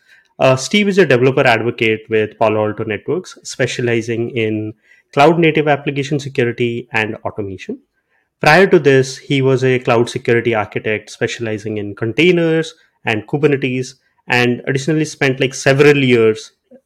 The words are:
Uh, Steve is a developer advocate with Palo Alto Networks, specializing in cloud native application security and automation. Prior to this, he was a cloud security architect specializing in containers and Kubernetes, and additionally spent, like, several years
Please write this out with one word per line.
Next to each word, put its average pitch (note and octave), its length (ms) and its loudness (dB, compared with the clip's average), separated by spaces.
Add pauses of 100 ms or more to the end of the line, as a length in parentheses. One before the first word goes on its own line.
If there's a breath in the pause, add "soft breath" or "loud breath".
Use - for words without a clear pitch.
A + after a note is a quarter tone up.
(400 soft breath)
Uh, C3 160 4
Steve G#3 320 -2
is F#3+ 100 0
a F#3 80 4
developer C3 400 2
advocate A2+ 640 0
with G#2+ 300 -2
Palo G#2+ 280 0
Alto G#2+ 180 -6
Networks, C3 580 -6
specializing A#2 840 -4
in A2 440 -4 (380 soft breath)
cloud D#3+ 280 4
native D3+ 280 2
application C#3 520 -2
security A#2+ 760 -4
and A2 220 -2 (100)
automation. G2+ 560 -10 (600)
Prior E3 260 4
to F3+ 100 4
this, C3+ 400 2
he C#3 240 -2
was C3 220 0
a B2+ 160 2
cloud A#2+ 300 0
security A#2 440 0
architect G#2+ 560 -4
specializing A2 680 -6
in G2+ 180 -8
containers D#3+ 800 0 (300)
and G#2+ 220 -2
Kubernetes, C3+ 680 -2 (340)
and B2 400 0
additionally D3+ 380 -2
spent, C3+ 340 -2
like, C3 140 -2
several C#3+ 440 4
years A#2 540 2 (340)